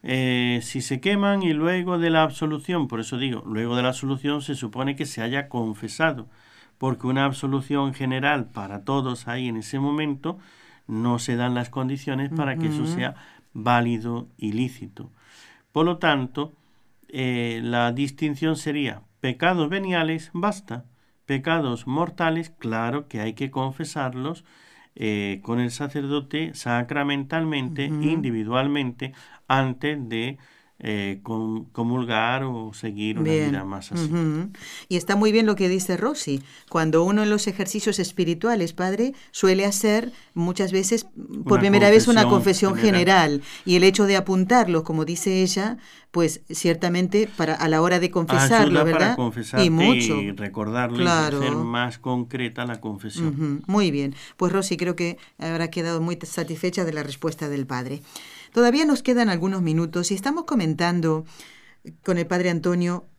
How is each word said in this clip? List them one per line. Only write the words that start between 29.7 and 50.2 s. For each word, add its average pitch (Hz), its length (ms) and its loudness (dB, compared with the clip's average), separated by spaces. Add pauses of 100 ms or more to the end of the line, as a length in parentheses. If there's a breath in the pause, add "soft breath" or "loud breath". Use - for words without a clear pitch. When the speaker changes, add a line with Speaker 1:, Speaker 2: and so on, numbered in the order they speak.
Speaker 1:
de, 117 280 -4 (480 soft breath)
eh, 101 380 -4
com-, 110 440 -4
comulgar 120 760 0
o 117 320 -8
seguir 107 460 -4
una 156 100 2
Speaker 2:
Bien. 151 200 2
Speaker 1:
vida 95 140 -4
más 98 280 -10
así. 170 140 -2
Speaker 2:
Ujú. 165 440 -2 (380 loud breath)
Y 180 80 -2
está 175 180 0
muy 214 160 4
bien 220 160 4
lo 208 80 2
que 185 140 2
dice 185 280 0
Rosy. 165 460 -4 (260 loud breath)
Cuando 160 360 2
uno 208 180 2
en 208 80 2
los 208 160 0
ejercicios 202 540 -2
espirituales, 175 720 0
padre, 208 420 0 (160 loud breath)
suele 190 340 4
hacer 214 460 2 (240 loud breath)
muchas 175 380 0
veces, 190 320 0
por - 480 -4
Speaker 1:
Una 196 80 6
Speaker 2:
primera 202 300 8
vez, 220 180 10
una 226 160 8
Speaker 1:
confesión 190 480 4
Speaker 2:
confesión - 40 -2
general. 185 540 6
Speaker 1:
general. 143 120 -2 (220 loud breath)
Speaker 2:
Y 180 120 4
el 180 80 8
hecho 196 220 6
de 196 100 4
apuntarlos, 185 680 4
como 160 220 -2
dice 185 380 0
ella, 196 340 0 (340 loud breath)
pues 165 400 0
ciertamente 180 840 2
para, 160 180 0
a 160 140 0
la 156 120 4
hora 180 200 4
de 180 100 0
confesarlo, 160 720 4
Speaker 1:
Ayuda 165 120 4
para 160 60 2
Speaker 2:
¿verdad? 220 180 2
Speaker 1:
confesarte 120 480 0
Speaker 2:
Y 165 60 4
mucho. 123 500 4